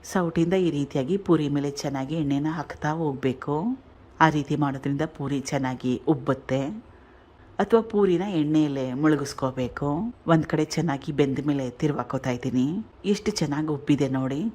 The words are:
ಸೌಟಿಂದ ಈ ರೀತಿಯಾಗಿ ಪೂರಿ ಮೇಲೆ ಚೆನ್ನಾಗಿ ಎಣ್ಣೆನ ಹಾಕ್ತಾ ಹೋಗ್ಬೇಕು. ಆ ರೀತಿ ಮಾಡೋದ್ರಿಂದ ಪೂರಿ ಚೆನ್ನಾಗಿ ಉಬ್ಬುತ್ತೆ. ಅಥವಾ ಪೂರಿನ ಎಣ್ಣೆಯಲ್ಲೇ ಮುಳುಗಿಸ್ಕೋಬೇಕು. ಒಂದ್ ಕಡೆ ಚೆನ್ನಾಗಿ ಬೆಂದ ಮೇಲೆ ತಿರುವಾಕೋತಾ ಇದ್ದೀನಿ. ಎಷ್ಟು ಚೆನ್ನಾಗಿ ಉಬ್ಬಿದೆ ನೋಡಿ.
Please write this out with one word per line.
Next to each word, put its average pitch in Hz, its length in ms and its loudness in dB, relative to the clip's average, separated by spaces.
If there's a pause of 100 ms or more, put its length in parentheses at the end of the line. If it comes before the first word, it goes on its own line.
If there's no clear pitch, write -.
ಸೌಟಿಂದ 170 460 2 (100)
ಈ - 100 2
ರೀತಿಯಾಗಿ 143 400 -2 (100)
ಪೂರಿ 156 280 4
ಮೇಲೆ 143 160 0 (120)
ಚೆನ್ನಾಗಿ 139 400 -4
ಎಣ್ಣೆನ 143 360 0
ಹಾಕ್ತಾ - 400 -6
ಹೋಗ್ಬೇಕು. 135 560 -2 (680)
ಆ - 20 10 (100)
ರೀತಿ 147 280 0
ಮಾಡೋದ್ರಿಂದ 139 420 -2 (100)
ಪೂರಿ 139 220 -4 (140)
ಚೆನ್ನಾಗಿ 131 420 -2 (180)
ಉಬ್ಬುತ್ತೆ. 131 480 0 (1040)
ಅಥವಾ 226 160 4 (120)
ಪೂರಿನ 190 340 4 (140)
ಎಣ್ಣೆಯಲ್ಲೇ 147 440 2 (180)
ಮುಳುಗಿಸ್ಕೋಬೇಕು. 139 880 0 (440)
ಒಂದ್ 156 180 4
ಕಡೆ 156 120 2 (120)
ಚೆನ್ನಾಗಿ 151 440 -2
ಬೆಂದ 139 300 2
ಮೇಲೆ 139 160 0 (160)
ತಿರುವಾಕೋತಾ 135 560 -2
ಇದ್ದೀನಿ. 127 280 0 (480)
ಎಷ್ಟು 202 260 -2
ಚೆನ್ನಾಗಿ 156 360 0
ಉಬ್ಬಿದೆ 139 420 2
ನೋಡಿ. 131 240 -2 (140)